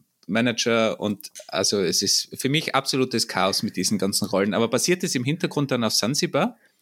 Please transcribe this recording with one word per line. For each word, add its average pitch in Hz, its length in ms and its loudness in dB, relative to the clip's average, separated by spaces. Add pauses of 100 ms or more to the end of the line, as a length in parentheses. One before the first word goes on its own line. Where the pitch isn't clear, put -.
(300)
Manager 113 720 2
und 104 320 -4 (160)
also 98 320 0
es 85 220 2
ist - 360 0
für 131 120 -2
mich 156 260 0
absolutes 127 540 0
Chaos 95 340 0
mit 104 140 -4
diesen 92 200 0
ganzen 98 300 0
Rollen. 98 260 2
Aber 113 140 2
basiert 170 380 0
es - 100 -2
im 123 80 0
Hintergrund 147 480 -2
dann 120 140 0
auf 107 80 0
Sansibar? 151 640 0 (240)